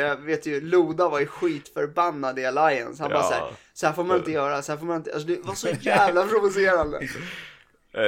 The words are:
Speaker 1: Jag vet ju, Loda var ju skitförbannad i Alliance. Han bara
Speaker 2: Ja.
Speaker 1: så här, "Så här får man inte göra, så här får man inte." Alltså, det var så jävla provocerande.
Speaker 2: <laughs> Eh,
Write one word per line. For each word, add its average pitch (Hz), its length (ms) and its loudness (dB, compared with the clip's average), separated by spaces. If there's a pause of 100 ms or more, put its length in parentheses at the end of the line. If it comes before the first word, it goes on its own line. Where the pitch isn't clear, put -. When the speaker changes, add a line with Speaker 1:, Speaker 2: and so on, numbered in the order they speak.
Speaker 1:
Jag 143 80 0
vet 151 300 -4
ju, 147 140 -2
Loda 165 480 2
var 147 120 0
ju 139 60 0
skitförbannad 151 1120 -2
i 131 80 -2
Alliance. 135 560 2
Han 151 100 -2
bara 151 100 2
Speaker 2:
Ja. 185 60 2
Speaker 1:
så - 60 2
här, - 100 -2 (300)
"Så - 120 -2
här 151 60 0
får 170 120 -4
man 180 140 2
inte 170 140 -6
göra, 143 300 -2
så 151 100 -6
här 147 60 -6
får 160 80 -10
man 170 100 -2
inte." 156 160 -8
Alltså, 151 160 -6
det 175 140 -2
var 196 120 -8
så 226 140 -6 (120)
jävla 196 460 4
provocerande. 190 840 2
Speaker 2:
<laughs> - 60 -10 (760)
Eh, 110 140 2